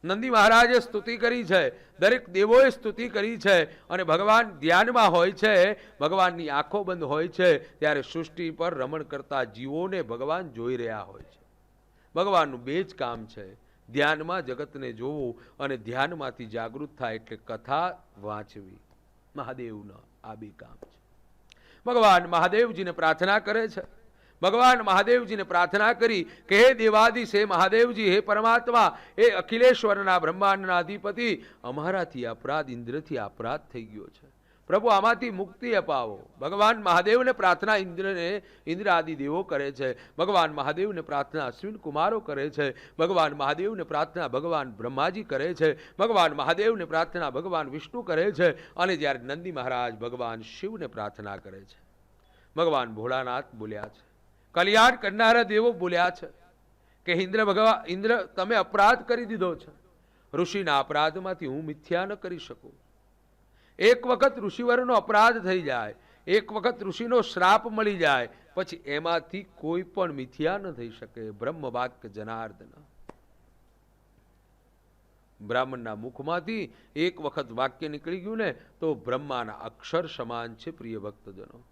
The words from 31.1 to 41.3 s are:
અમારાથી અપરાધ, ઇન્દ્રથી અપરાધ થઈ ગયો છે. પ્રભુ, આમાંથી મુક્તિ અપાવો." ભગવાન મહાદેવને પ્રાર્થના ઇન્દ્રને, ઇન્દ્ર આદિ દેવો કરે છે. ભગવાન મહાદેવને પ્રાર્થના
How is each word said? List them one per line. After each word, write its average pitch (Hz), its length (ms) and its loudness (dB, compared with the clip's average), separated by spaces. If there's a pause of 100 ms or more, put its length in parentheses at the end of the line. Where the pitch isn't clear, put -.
અમારાથી 151 640 -4
અપરાધ, 131 440 -6
ઇન્દ્રથી 123 480 -8
અપરાધ 117 420 -6
થઈ 120 240 -16
ગયો 107 240 -16
છે. - 200 -20 (400)
પ્રભુ, 208 200 2
આમાંથી 226 420 4
મુક્તિ 196 440 -6
અપાવો." 127 560 -2 (120)
ભગવાન 208 420 2
મહાદેવને 202 480 4
પ્રાર્થના 190 440 2
ઇન્દ્રને, 190 640 -4 (260)
ઇન્દ્ર 185 220 -4
આદિ 160 260 2
દેવો 147 280 -4
કરે 139 280 -4
છે. 131 440 -8
ભગવાન 170 360 0
મહાદેવને 156 500 -4
પ્રાર્થના 147 440 -6